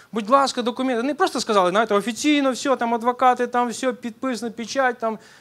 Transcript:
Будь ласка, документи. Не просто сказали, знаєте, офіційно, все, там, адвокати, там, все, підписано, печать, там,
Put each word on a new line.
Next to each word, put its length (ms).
Будь 180
ласка, 320
документи. 400
Не 120
просто 260
сказали, 300
знаєте, 240
офіційно, 580
все, 240
там, 180
адвокати, 520
там, 220
все, 240
підписано, 600
печать, 460
там, 200